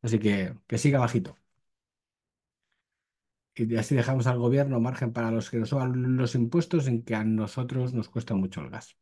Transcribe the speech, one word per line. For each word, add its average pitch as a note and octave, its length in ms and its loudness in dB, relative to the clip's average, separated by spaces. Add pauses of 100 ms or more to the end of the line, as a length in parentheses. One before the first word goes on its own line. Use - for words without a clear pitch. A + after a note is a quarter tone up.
Así A2+ 180 2
que, G2+ 380 0 (100)
que A2+ 120 -2
siga C#3 220 4
bajito. A#2 360 0 (2250)
Y A2+ 200 0
así A2+ 180 0
dejamos B2 320 2
al B2 120 2
gobierno C3 420 2
margen A#2+ 320 -2
para A#2 180 -2
los A2+ 200 -2
que A#2+ 80 -2
nos A2 120 -2
suban B2+ 460 0
los B2+ 180 0
impuestos C#3 520 2
en A#2 160 0
que A#2 120 -4
a G#2+ 100 -2
nosotros B2 680 -2
nos A2+ 160 -4
cuesta A#2+ 260 -6
mucho F#2 280 -2
el C2 80 -12
gas. - 320 -14